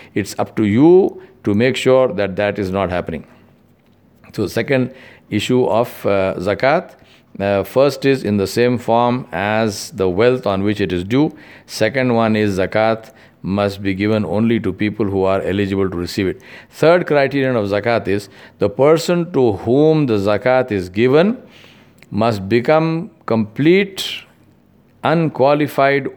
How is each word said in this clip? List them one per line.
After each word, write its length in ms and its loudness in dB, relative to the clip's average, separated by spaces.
it's 260 -6
up 160 -4
to 80 0
you 580 4
to 100 0
make 220 2
sure 380 2
that 240 -4
that 200 -2
is 140 -4
not 180 0
happening. 380 -6
So 140 -4
second 460 -2
issue 360 0
of, 400 -2
uh, 320 0
zakat, 580 -2
uh, 240 0
first 420 0
is 180 2
in 140 0
the 100 0
same 300 0
form 540 0
as 600 -4
the 180 -2
wealth 380 0
on 160 -2
which 160 -2
it 140 -2
is 100 -2
due. 320 0
Second 500 -2
one 220 2
is 200 0
zakat 540 -2
must 420 -2
be 100 -2
given 300 0
only 380 0
to 100 -4
people 360 -2
who 160 0
are 180 0
eligible 480 -2
to 80 -6
receive 300 -2
it. 140 -6
Third 360 2
criterion 520 0
of 80 0
zakat 420 -2
is 220 -4
the 100 2
person 640 2
to 200 2
whom 520 2
the 120 0
zakat 540 0
is 160 -2
given 500 2
must 360 -2
become 640 0
complete, 1000 0
unqualified 1120 2